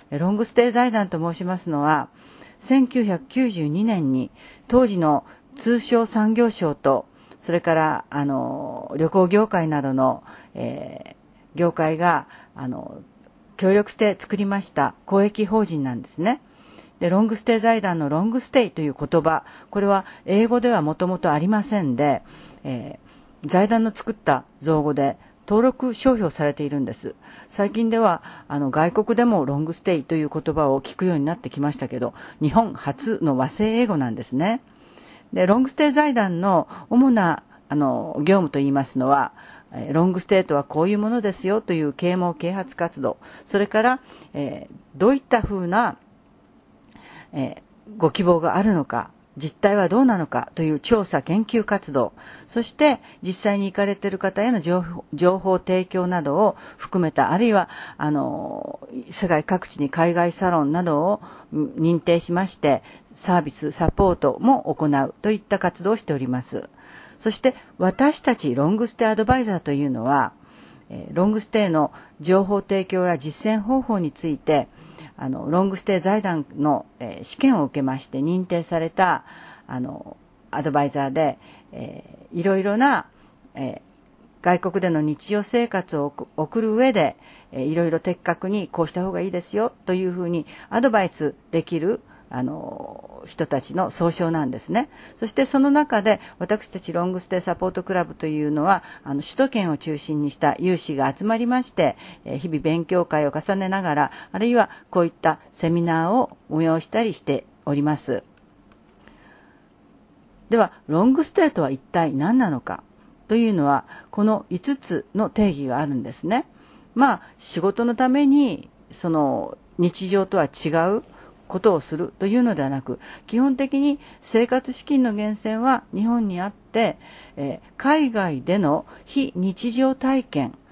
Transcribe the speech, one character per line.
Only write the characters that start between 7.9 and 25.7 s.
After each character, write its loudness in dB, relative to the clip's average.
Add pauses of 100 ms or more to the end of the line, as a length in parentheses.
あ -2
の、 -6
旅 2
行 4
業 4
界 0
な 0
ど -2
の、 2 (320)
え -10 (400)
ー、 -6
業 2
界 -2
が、 2 (300)
あ -10
の、 -12 (520)
協 2
力 2
し -16
て 2
作 -8
り 0
ま -2
し -12
た -2 (100)
公 2
益 0
法 2
人 -4
な -2
ん -8
で -16
す -20
ね。 0 (580)
で、 2
ロ 4
ン 4
グ -2
ス -8
テ 4
イ 2
財 2
団 0
の 0
ロ 0
ン 0
グ 0
ス -10
テ 4
イ -4
と -6
い 0
う -4
言 0
葉、 0 (260)
こ -4
れ 0
は 2 (200)
英 4
語 2
で 2
は 2
も 0
と -2
も -2
と 2
あ 4
り 0
ま 2
せ -2
ん 0
で、 0 (400)
え -10 (460)
ー、 -6
財 4
団 2
の -2
作 -8
っ -8
た 0 (160)
造 0
語 0
で 0 (300)
登 4
録 0